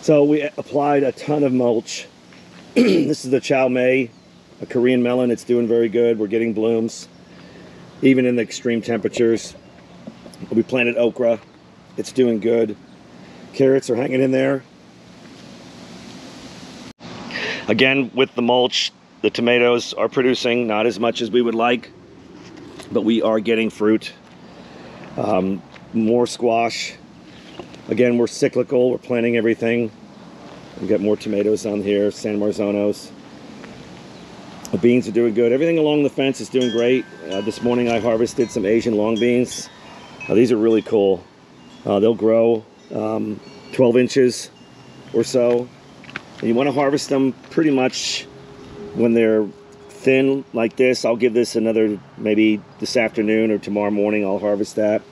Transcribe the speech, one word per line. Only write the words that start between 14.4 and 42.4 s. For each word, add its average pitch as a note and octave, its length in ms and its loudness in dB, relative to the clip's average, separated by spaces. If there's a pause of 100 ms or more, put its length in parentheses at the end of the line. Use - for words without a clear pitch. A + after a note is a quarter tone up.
Again, C3 440 2
with B2+ 220 0
the A#2+ 80 -2
mulch, A#2+ 500 0 (300)
the G#2+ 80 2
tomatoes A#2+ 640 2
are A2 140 -2
producing, B2 580 0
not G#2+ 200 0
as G#2 120 -2
much A#2 240 -2
as A2+ 80 -6
we A#2+ 100 2
would A#2 140 0
like, A#2+ 340 0 (1000)
but G#2+ 120 0
we A2+ 200 2
are A2 160 2
getting A2 320 0
fruit. G#2+ 420 0 (1040)
Um, G2 460 -2 (300)
more A2+ 340 2
squash. A#2 680 -2 (960)
Again, A#2+ 300 2
we're A#2 80 2
cyclical. B2+ 640 0
We're A#2+ 80 -2
planting A#2+ 380 -2
everything. A2+ 560 0 (880)
We've F#2+ 100 -4
got G2+ 100 2
more G#2 160 2
tomatoes G#2 480 -2
on G#2 160 -2
here, G2+ 300 0
San G#2 300 -6
Marzanos. G2+ 720 -2 (1600)
The G#2 60 0
beans A#2+ 280 0
are A2 60 -8
doing A#2 200 0
good. A#2 200 2
Everything E3 260 0
along D3+ 240 0
the C#3 80 0
fence C3+ 300 -4
is G#2+ 80 -12
doing B2+ 240 -2
great. A#2+ 320 0 (260)
Uh, F#2+ 120 -4
this G#2+ 200 -6
morning A#2+ 260 0
I A#2 120 0
harvested A2+ 500 0
some G#2 160 -4
Asian A2+ 300 2
long G#2+ 180 0
beans. A#2+ 540 -2 (600)
Uh, - 60 0
these A2+ 160 6
are A#2+ 60 4
really A2 260 4
cool. G2 400 2 (640)
Uh, G2+ 140 2
they'll A2+ 160 4
grow, A2 480 2 (280)